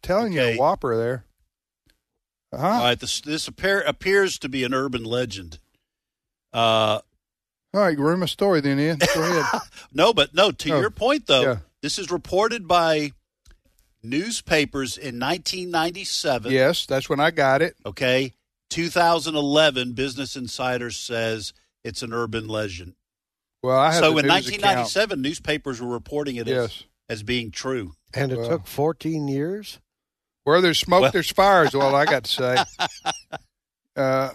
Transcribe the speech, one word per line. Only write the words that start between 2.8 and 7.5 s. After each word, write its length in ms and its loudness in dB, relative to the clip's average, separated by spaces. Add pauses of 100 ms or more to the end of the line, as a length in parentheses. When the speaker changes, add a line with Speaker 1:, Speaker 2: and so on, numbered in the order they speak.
Speaker 2:
right, 160 0
this, 220 -6
this 260 -6
appear, 340 -2
appears 580 0
to 100 -8
be 140 -4
an 100 -2
urban 300 -2
legend. 560 -6 (920)
Uh, 460 2
Speaker 1:
All 40 -8 (800)